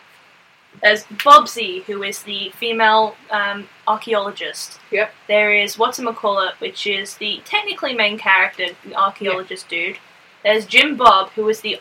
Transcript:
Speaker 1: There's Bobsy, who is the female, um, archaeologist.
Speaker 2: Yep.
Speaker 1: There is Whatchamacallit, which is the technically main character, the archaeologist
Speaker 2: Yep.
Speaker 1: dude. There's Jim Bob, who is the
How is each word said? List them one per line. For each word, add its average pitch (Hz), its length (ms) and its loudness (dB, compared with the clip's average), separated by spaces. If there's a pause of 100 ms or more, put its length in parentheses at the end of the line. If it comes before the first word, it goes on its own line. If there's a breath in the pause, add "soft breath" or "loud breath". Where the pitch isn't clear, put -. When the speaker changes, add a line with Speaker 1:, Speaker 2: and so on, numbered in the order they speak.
(840)
Speaker 1:
There's 214 240 2
Bobsy, 220 800 4
who 202 200 -8
is 202 180 -10
the 202 280 -8
female, 220 680 2 (140)
um, 202 380 -4 (180)
archaeologist. 202 920 -4 (140)
Speaker 2:
Yep. 214 200 -2 (140)
Speaker 1:
There 208 260 4
is 202 240 0
Whatchamacallit, 226 840 -2
which - 260 -8
is 202 300 -6
the 208 280 -8
technically 403 500 -6
main 214 220 0
character, 190 500 -2 (180)
the 196 100 -16
archaeologist 190 800 -4
Speaker 2:
Yep. 170 220 -4
Speaker 1:
dude. - 40 -18 (460)
There's 214 220 2
Jim 277 300 2
Bob, 196 340 4
who 214 180 -2
is 220 140 -2
the 214 180 -6